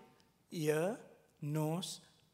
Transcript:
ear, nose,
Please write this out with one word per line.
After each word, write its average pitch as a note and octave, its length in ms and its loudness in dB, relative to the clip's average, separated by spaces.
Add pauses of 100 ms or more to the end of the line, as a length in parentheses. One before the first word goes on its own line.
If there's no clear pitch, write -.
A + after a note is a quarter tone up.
(500)
ear, D#3+ 460 2 (440)
nose, D#3 600 -2 (340)